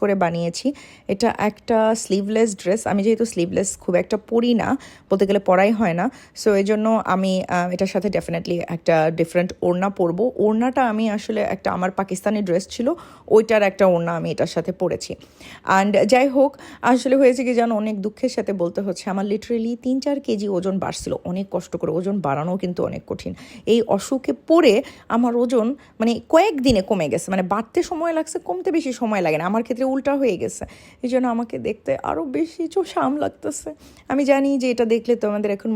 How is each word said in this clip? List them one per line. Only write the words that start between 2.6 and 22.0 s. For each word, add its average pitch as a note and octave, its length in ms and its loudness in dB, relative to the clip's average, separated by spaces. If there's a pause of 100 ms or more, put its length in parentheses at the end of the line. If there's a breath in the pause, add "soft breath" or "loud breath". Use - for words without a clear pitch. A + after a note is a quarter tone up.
ড্রেস। G3+ 200 -2 (120)
আমি G3+ 140 2
যেহেতু A3+ 260 2
স্লিভলেস F3+ 360 0 (160)
খুব F#3 180 0
একটা - 140 -2 (140)
পরি A#3 220 2 (100)
না, - 60 -2 (420 loud breath)
বলতে G3 180 4
গেলে G3+ 200 2
পরাই F#3+ 320 6
হয় F3 200 2
না, F#3+ 40 0 (380 loud breath)
so A3 60 2 (120)
এই G3 100 0
জন্য G#3+ 160 0 (280)
আমি, F#3+ 180 0 (100)
আহ, F3+ 320 -2
এটার F#3+ 200 -2
সাথে G3+ 220 0
definitely E3+ 400 -4 (200)
একটা E3 180 2 (260)
ডিফারেন্ট F3 300 0 (160)
ওড়না F3+ 220 0 (100)
পরবো। F3 260 0 (200)
ওড়নাটা A#3+ 380 2 (100)
আমি A3 120 -2 (120)
আসলে G#3+ 240 -4 (140)
একটা G3 220 -6
আমার F#3 140 -2 (100)
পাকিস্তানি G#3 480 -2
ড্রেস F3 160 0 (100)
ছিল, A#3+ 140 -2 (480 loud breath)
ওইটার A3 340 6
একটা G3 140 2 (100)
ওড়না E3+ 260 0
আমি E3 140 -4
এটার E3 220 -2
সাথে E3+ 160 -2 (100)
পরেছি। - 300 -4 (640 loud breath)
And G3+ 140 2 (200)
যাই C4 140 6 (100)
হোক, C#4 160 4 (400 loud breath)
আসলে B3+ 280 2
হয়েছে B3+ 260 4
কি B3 140 0
জানো, A#3 120 0 (100)
অনেক A3 220 -4
দুঃখের B3 320 -4
সাথে G3+ 160 -2 (100)
বলতে F3 240 -2
হচ্ছে, F3+ 260 -6
আমার G3 200 -2
literally A3+ 400 -4 (120)
তিন B3+ 200 0
চার C#4+ 120 0 (100)
কেজি G#3+ 200 -2 (100)
ওজন F#3+ 180 -2 (100)
বাড়ছিল। E3 280 -6 (180)
অনেক F#3+ 240 -4
কষ্ট F3+ 260 -6
করে, E3 180 -2
ওজন G3 180 -2 (100)